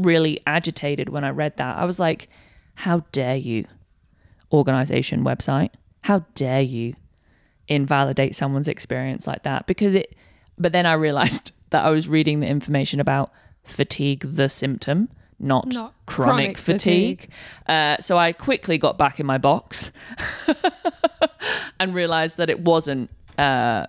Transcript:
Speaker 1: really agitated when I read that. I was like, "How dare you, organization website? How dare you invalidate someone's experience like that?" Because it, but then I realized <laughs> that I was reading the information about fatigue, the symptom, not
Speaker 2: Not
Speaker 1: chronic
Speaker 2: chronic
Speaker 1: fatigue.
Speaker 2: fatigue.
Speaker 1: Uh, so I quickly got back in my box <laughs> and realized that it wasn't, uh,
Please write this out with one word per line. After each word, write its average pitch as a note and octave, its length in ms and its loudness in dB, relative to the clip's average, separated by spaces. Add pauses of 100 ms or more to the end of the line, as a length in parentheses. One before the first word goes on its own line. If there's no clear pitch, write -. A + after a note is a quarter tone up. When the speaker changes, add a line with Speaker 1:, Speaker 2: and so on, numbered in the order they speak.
Speaker 1:
really D#3+ 420 2
agitated D3 680 -2
when D3 140 -6
I C3+ 60 -4
read D3 280 -4
that. B2+ 180 -6
I - 80 -4
was F3+ 160 -2
like, E3 280 -2 (460)
"How E3+ 380 0
dare C3 240 -2
you, A#2+ 300 -4 (880)
organization C3+ 720 2
website? C3+ 460 0 (320)
How G3 220 2 (100)
dare C3+ 280 2
you A#2+ 320 -4 (760)
invalidate C#3 680 2
someone's C#3 340 -2
experience - 580 -6
like - 180 -6
that?" C3+ 220 -4
Because G3 280 2
it, - 220 -2 (420)
but F3 140 0
then F3 120 4
I E3 100 4
realized D3 680 0
<laughs> - 100 -20
that D3 140 4
I D#3+ 60 4
was D#3 180 2
reading D3+ 320 2
the - 80 0
information C#3 520 0
about C#3 300 0 (320)
fatigue, C#3 640 -4
the C#3 220 0
symptom, C#3 600 -2 (300)
not C#3 300 0
Speaker 2:
Not B3 260 -6 (120)
Speaker 1:
chronic C3+ 500 0
Speaker 2:
chronic - 20 -14
Speaker 1:
fatigue. F#3 640 2
Speaker 2:
fatigue. - 100 -20 (380)
Speaker 1:
Uh, D3+ 320 2
so F3+ 160 0
I E3+ 160 4
quickly - 460 0
got C#3+ 200 2
back C#3 220 2
in C#3 60 -4
my C3+ 120 0
box - 540 0 (540)
<laughs> - 1300 -2
and F#3 160 -2
realized E3 420 0
that E3 140 0
it - 100 -2
wasn't, D#3+ 500 2 (280)
uh, A#2+ 500 2